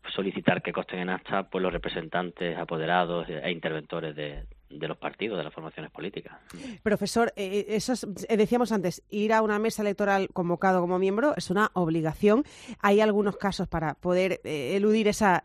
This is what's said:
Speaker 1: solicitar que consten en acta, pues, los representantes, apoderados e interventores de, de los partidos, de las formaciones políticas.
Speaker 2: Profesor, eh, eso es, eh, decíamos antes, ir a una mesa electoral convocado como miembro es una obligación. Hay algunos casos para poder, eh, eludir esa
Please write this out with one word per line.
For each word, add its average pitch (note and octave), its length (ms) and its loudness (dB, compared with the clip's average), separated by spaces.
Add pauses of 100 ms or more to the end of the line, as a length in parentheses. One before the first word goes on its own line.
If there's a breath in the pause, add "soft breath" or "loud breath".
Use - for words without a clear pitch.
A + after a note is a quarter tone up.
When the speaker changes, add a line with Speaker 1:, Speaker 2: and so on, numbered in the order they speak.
(120)
Speaker 1:
solicitar F#2+ 480 -2
que - 120 -6
consten F#2 280 -6
en F2+ 100 -4
acta, F#2+ 380 -4
pues, F#2 140 -4
los F#2 100 0
representantes, E2+ 880 -4
apoderados E2+ 680 -2
e E2+ 240 -6
interventores D#2+ 640 -6
de, D2 280 -10 (240)
de D2+ 200 -10
los D#2+ 80 -8
partidos, F#2 420 -6
de D2+ 60 -6
las D2+ 100 -12
formaciones D#2+ 380 -14
políticas. - 440 -12 (460 loud breath)
Speaker 2:
Profesor, G#3+ 540 0
eh, G3 320 -4
eso G#3+ 240 -2
es, G3 360 -6
eh, A3+ 80 2
decíamos A3 360 2
antes, F3+ 360 -2
ir G#3+ 240 0
a A3 100 6
una G#3 180 2
mesa A3 220 -2
electoral G3+ 500 2
convocado F3+ 480 2
como F3 180 2
miembro G3+ 380 2
es - 140 -6
una G#3 240 2
obligación. E3+ 680 2 (380 loud breath)
Hay G3+ 200 6
algunos G#3 360 4
casos F#3 320 -2
para D#3+ 260 -2
poder, F3+ 480 0
eh, D3 320 -4
eludir G#3+ 320 4
esa G3+ 380 4